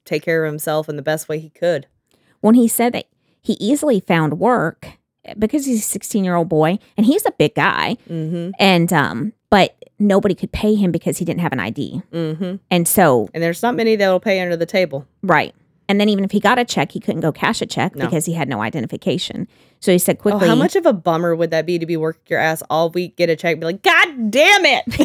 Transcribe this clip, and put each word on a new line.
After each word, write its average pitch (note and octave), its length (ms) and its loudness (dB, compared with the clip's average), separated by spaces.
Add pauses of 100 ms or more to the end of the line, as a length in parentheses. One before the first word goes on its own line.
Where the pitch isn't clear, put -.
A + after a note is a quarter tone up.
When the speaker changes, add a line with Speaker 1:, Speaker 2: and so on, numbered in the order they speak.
Speaker 1:
take D#3+ 180 -6
care E3 220 0
of D#3 80 -2
himself D#3 360 -4
in D3+ 80 -8
the D3 60 -10
best D#3 260 -4
way D#3 100 -6
he D#3 120 -14
could. E3+ 360 -4 (540)
Speaker 2:
When A3 140 4
he A#3+ 140 6
said A#3 260 0
that - 120 -8 (360)
he G#3+ 120 -2
easily B3+ 460 0
found D#3+ 380 0
work G#3+ 480 0 (520)
because C4+ 280 -2
he's A#3 140 0
a - 20 -8
sixteen-year-old F3+ 640 -2
boy, D#3+ 300 2 (180)
and G#3 100 2
he's D#4 200 2
a - 60 0
big - 220 2
guy. D#3+ 420 0 (140)
Speaker 1:
Mm-hmm. E3+ 480 -6
Speaker 2:
And, F3 340 4
um, C3+ 400 0 (180)
but F#3+ 240 4 (240)
nobody G3+ 360 2
could - 180 -8
pay G#3+ 220 0
him G3 180 2
because - 260 -4
he F3 60 -4
didn't F3 160 -4
have E3+ 120 -2
an - 80 -4
I G2 100 -4
D. C3 320 -8 (100)
Speaker 1:
Mm-hmm. E3+ 440 -6 (140)
Speaker 2:
And E3+ 180 2
so C3+ 440 4
Speaker 1:
And D#3+ 100 -6
there's E3+ 200 -4
not A#3+ 120 -2
many A3+ 220 2
that'll F#3+ 240 2
pay F#3+ 200 0
under F3 160 -2
the E3 100 -2
table. D3+ 400 -2 (160)
Speaker 2:
Right. D3+ 320 0 (340)
And G3+ 120 2
then G#3 80 2
even G3 160 0
if G3 60 -6
he G#3 100 0
got G#3+ 180 2
a B3 60 0
check, - 280 -4
he - 80 -8
couldn't - 200 -4
go D#3+ 100 0
cash - 300 -2
a - 60 -4
check - 280 -4
Speaker 1:
No. D3+ 120 -4
Speaker 2:
because D#3 180 -2
he E3+ 80 -4
had D#3 160 -4
no G#2+ 140 -4
identification. D#3 840 -6 (340)
So F#3+ 120 2
he F3 60 4
said - 200 0
Speaker 1:
Oh, - 40 -20
Speaker 2:
quickly, G3+ 260 2
Speaker 1:
how A3+ 60 4
much - 220 2
of E4+ 100 2
a C4 80 4
bummer E3+ 420 0
would E3 140 -2
that D#3+ 160 0
be F3 120 -2
to E3 60 -4
be E3 140 -4
working D#3+ 300 -4
your D3+ 120 -2
ass D#3+ 300 -2
all E3 200 2
week, F3+ 260 -6
get F3 120 2
a D#3+ 80 2
check, E3 240 -2
be E3 60 -6
like, F3+ 160 -6
"God D#4+ 480 2
damn F#4 340 6
it!" C#4 200 2 (200)